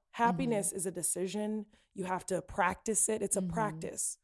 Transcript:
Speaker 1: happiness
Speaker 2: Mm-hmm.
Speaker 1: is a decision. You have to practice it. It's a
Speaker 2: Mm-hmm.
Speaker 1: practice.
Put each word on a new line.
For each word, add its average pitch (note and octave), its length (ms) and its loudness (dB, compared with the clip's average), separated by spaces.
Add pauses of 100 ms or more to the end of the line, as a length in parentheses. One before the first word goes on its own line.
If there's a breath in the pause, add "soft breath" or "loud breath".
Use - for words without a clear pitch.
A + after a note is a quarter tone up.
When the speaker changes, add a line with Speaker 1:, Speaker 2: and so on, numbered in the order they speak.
(100)
Speaker 1:
happiness A#3 580 2
Speaker 2:
Mm-hmm. - 80 -4
Speaker 1:
is F3 100 -4
a F#3+ 40 -2
decision. G3 720 -2 (320 soft breath)
You F#3+ 100 -4
have F#3 200 -4
to F3 160 0
practice - 640 2
it. A3 140 0
It's G3 140 2
a G3 40 4
Speaker 2:
Mm-hmm. F3+ 120 -2
Speaker 1:
practice. E3+ 720 -2